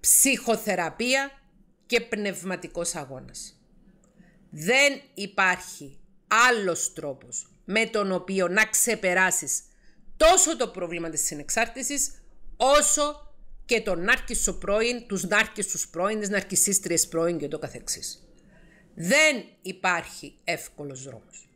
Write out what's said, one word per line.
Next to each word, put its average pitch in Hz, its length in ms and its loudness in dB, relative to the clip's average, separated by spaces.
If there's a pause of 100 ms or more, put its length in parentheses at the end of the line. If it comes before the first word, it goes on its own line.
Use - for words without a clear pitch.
ψυχοθεραπεία 233 1400 2 (440)
και 233 140 2
πνευματικός 175 920 -6
αγώνας. 135 680 -14 (880)
Δεν 254 500 2 (140)
υπάρχει 185 840 -2 (500)
άλλος 196 440 0
τρόπος - 640 -10 (100)
με 220 220 0
τον 208 260 0
οποίο 185 360 0
να 208 160 4
ξεπεράσεις 185 1000 0 (540)
τόσο 330 400 6
το 220 120 -2
πρόβλημα 170 420 -6
της 151 140 -4
συνεξάρτησης, 220 880 -4 (460)
όσο 294 800 4 (300)
και 226 160 2
τον 185 240 -2
νάρκισσο - 540 0
πρώην, 226 480 0
τους 196 180 -4
νάρκισσους 208 640 -2
πρώην, 208 320 -2
τις 202 80 -4
ναρκισσίστριες 190 800 0
πρώην 170 300 -2
και 143 100 -6
το 151 100 -6
καθεξής. - 680 -10 (680)
Δεν 262 500 2 (180)
υπάρχει 180 720 -4 (100)
εύκολος 143 580 -8
δρόμος. 117 540 -20